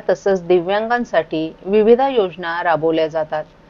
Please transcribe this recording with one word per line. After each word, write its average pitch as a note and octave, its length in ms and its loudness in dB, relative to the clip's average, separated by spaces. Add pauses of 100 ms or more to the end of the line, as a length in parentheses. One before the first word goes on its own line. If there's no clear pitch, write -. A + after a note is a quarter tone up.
तसंच F#3 380 0
दिव्यांगांसाठी F3+ 1080 -2 (100)
विविध G#3+ 360 4 (100)
योजना F3 540 -4
राबवल्या D#3+ 420 0
जातात. D#3 380 -6 (260)